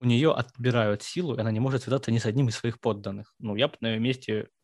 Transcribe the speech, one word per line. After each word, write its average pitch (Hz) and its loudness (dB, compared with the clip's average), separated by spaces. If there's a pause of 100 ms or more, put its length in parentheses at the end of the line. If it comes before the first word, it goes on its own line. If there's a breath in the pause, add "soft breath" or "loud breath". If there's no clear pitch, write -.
у 123 0
неё 127 4
отбирают 117 0
силу, 170 -4
и - -2
она 113 0
не 110 0
может 131 0
связаться 127 -2
ни 117 4
с 113 -2
одним 120 2
из 110 -4
своих - -4
подданных. 101 -4
Ну, 107 -6
я 131 2
б - -14
на 113 -2
её 110 0
месте 120 -2 (160)